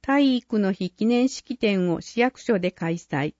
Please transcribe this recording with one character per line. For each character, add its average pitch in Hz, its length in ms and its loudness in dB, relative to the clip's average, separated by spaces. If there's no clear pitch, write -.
体 277 360 2
育 226 220 -4
の 196 140 2
日 180 180 -4
記 - 160 -4
念 240 220 2
式 - 280 -8
典 190 360 0
を - 80 -2
市 - 200 -6
役 254 180 0
所 - 200 -2
で 180 120 -2
開 165 240 -4
催。 151 460 -6